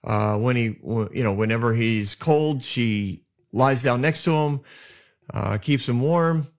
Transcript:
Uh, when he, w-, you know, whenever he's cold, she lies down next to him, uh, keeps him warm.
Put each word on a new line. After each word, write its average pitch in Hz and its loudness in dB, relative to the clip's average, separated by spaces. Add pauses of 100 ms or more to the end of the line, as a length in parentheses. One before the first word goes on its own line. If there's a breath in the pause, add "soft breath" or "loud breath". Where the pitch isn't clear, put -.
Uh, 107 0
when 123 2
he, 117 0
w-, 107 -4
you 127 -2
know, 104 2
whenever 113 0
he's 110 0
cold, 151 0
she 107 -2 (280)
lies 127 2
down 123 2
next 156 0
to 175 0
him, 151 0 (760 loud breath)
uh, 104 -2
keeps - -2
him 120 0
warm. 165 2 (120)